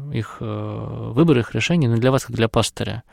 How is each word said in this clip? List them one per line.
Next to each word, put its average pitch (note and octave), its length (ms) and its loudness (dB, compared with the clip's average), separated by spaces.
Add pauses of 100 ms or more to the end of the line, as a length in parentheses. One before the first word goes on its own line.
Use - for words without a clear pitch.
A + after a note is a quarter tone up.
(120)
их, A#2 280 -6
э, A2 760 -8
выбор, D3 240 6
их A2+ 160 -2
решение. C#3 360 2
Но A#2 80 4
для B2 140 4
вас, C3 140 2
как A#2+ 100 -10
для A3 120 2
пастыря, - 640 -2